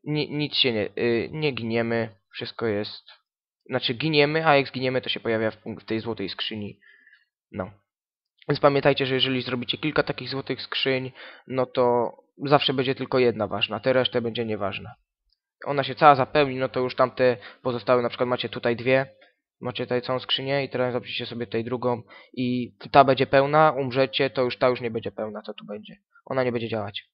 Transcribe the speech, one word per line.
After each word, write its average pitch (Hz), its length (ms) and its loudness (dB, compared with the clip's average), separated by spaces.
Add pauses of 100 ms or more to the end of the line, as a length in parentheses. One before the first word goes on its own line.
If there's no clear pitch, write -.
Ni-, 147 280 -2
nic 147 240 -2
się 123 180 2
nie, 107 240 -2
y, 113 340 0
nie 151 200 -2
giniemy, 117 580 -2 (240)
wszystko - 320 -8
jest... 107 380 -4 (680)
Znaczy 127 240 -2
giniemy, 151 540 2
a 143 80 8
jak 139 120 4
zginiemy, 127 340 -2
to - 80 -10
się - 100 -6
pojawia 110 320 0
w - 120 -20
punk-, 110 180 -10
w - 40 -20
tej 113 140 -2
złotej 107 300 -6
skrzyni. - 500 -8 (720)
No. 98 200 -8 (800)
Więc 143 100 0
pamiętajcie, 139 460 4
że 131 100 -2
jeżeli 127 260 0
zrobicie 123 360 -6
kilka 151 260 0
takich 131 260 -6
złotych 135 320 -6
skrzyń, 131 500 -2 (360)
no 127 180 0
to 120 500 2 (300)
zawsze 143 280 4
będzie 131 220 0
tylko 131 240 -2
jedna 110 280 2
ważna, 101 320 -4
te 131 140 0
resztę 127 280 2
będzie 117 240 -4
nieważna. 98 500 -6 (680)
Ona 139 180 0
się 131 120 -6
cała 147 200 10
zapełni, 135 400 2
no 131 140 -2
to 135 100 -2
już 127 160 -2
tamte 127 420 2 (240)
pozostałe, 123 400 0
na 120 80 -2
przykład 123 200 -2
macie 123 200 -2
tutaj 120 260 -2
dwie, 131 400 0 (460)
macie 123 240 -6
tutaj 123 160 -2
całą 127 180 -4
skrzynię 135 440 -2
i 127 60 -6
teraz 127 220 -2
zrobicie 120 340 -6
sobie 117 200 -8
tutaj 113 180 -4
drugą 120 400 -2 (300)
i 123 420 -4 (160)
ta 139 120 10
będzie 131 240 4
pełna, 147 440 4
umrzecie, 135 580 0
to 131 140 0
już 123 140 -2
ta 135 100 2
już 123 140 2
nie 117 100 -4
będzie 113 200 -6
pełna, 107 300 -8
co 107 120 -14
tu - 120 -16
będzie. 104 300 -12 (300)
Ona 131 180 0
nie 123 80 2
będzie 117 160 -2
działać. 107 460 -6